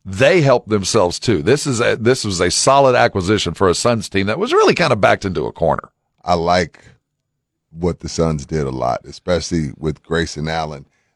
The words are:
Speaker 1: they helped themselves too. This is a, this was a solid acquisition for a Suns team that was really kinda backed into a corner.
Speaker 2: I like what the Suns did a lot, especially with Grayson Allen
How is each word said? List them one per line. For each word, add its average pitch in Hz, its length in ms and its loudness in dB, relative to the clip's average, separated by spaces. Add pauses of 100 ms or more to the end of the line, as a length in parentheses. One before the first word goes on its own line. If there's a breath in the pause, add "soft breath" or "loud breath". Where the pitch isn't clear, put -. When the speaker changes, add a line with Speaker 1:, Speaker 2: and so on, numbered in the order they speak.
Speaker 1:
they 131 360 2
helped 127 280 2
themselves 98 500 0
too. 95 240 0
This 135 240 2
is 117 140 -2
a, 110 160 0
this 123 260 0
was 98 160 -4
a 87 100 2
solid 135 460 4
acquisition 101 580 0
for 95 140 0
a 87 80 4
Suns 117 320 -2
team 98 200 -2
that 113 120 -2
was 254 140 -2
really 381 200 4
kinda 143 220 0
backed 104 300 2
into 82 200 -4
a 55 60 -6
corner. - 380 -2 (340)
Speaker 2:
I 87 120 0
like 85 500 -2 (840)
what 82 280 -6
the 82 100 -10
Suns 80 360 -2
did 78 200 -4
a 67 60 -6
lot, 62 320 -4
especially 82 720 -4
with 76 260 -6
Grayson 80 440 -4
Allen 78 380 -8 (300)